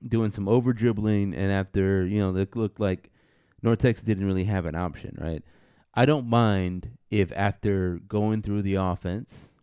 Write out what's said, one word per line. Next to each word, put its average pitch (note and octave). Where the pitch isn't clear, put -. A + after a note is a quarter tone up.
doing A2+
some G2+
over B2
dribbling G#2
and G2
after, F#2+
you G#2
know, F#2+
it F#2+
looked A2
like F#2+
North A2+
Texas -
didn't G2+
really F#2+
have G2
an D#2+
option, E2+
right? D#2+
I A#2+
don't C#3
mind G#2
if G2
after F#2+
going G#2+
through G#2
the G2
offense, F#2